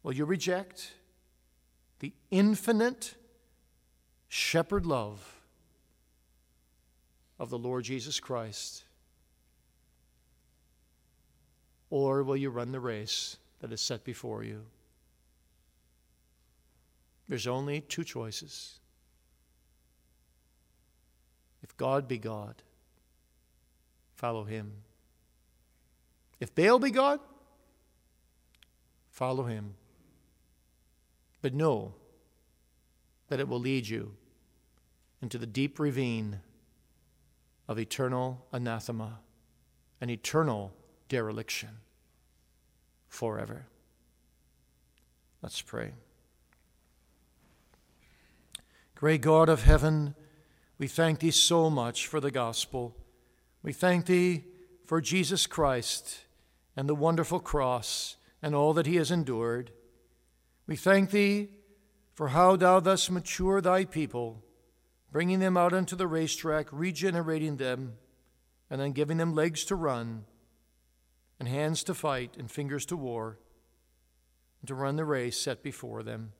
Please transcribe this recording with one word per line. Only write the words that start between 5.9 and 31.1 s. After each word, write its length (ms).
of 120
the 80
Lord 260
Jesus 360
Christ? 640
Or 320
will 140
you 140
run 220
the 80
race 560
that 120
is 80
set 240
before 380
you? 200
There's 180
only 340
two 240
choices. 720
If 140
God 300
be 120
God, 440
follow 300
him. 280
If 160
Baal 240
be 120
God, 300
follow 340
him. 300